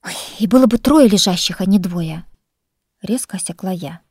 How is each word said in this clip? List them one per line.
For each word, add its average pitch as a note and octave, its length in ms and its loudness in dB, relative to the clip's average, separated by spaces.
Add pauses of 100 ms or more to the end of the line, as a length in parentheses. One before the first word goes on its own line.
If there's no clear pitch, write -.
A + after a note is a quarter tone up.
«Ой, - 120 -12 (240)
и A3 80 0
было C4 200 6
бы A3+ 120 2
трое C#4+ 300 6
лежащих, F#3 520 0
а F#3 60 -2
не G3+ 120 4
двое». F3 460 -6 (760)
Резко G#3 340 -6
осекла F#3 360 -8
я. E3+ 280 -10 (100)